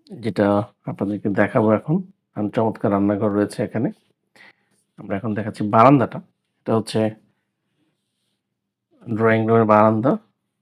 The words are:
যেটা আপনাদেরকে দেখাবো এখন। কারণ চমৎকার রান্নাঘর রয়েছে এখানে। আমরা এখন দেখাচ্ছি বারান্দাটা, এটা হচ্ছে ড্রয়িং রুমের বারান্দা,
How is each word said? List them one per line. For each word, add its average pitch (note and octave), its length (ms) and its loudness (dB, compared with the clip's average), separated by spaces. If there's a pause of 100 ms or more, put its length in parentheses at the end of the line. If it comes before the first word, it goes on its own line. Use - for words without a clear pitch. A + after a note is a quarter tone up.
(240)
যেটা G#2 220 0 (400)
আপনাদেরকে G#2 440 -6
দেখাবো G#2+ 420 0
এখন। D3+ 240 0 (320)
কারণ G#2 200 -6
চমৎকার A2 440 -2
রান্নাঘর G2+ 400 0
রয়েছে G2+ 320 -4
এখানে। A2+ 240 -6 (1120)
আমরা G#2+ 180 -12
এখন G#2+ 180 -8
দেখাচ্ছি A2 340 -8
বারান্দাটা, A#2 500 4 (360)
এটা - 200 -8
হচ্ছে A2 260 -2 (2000)
ড্রয়িং A2 380 0
রুমের A2+ 220 2
বারান্দা, A2 460 4 (500)